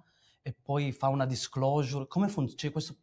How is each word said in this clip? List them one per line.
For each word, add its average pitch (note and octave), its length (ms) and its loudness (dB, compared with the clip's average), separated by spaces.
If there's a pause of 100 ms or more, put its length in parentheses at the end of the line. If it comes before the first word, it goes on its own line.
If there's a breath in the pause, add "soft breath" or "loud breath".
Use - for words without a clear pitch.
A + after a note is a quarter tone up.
(420 soft breath)
e C3 120 -6
poi C#3+ 380 -2
fa - 160 0
una C3+ 180 4
disclosure? C3+ 840 0
Come G3 200 2
fun-, C#3+ 280 -2
cioè D3 160 -4
questo, D#3 320 -6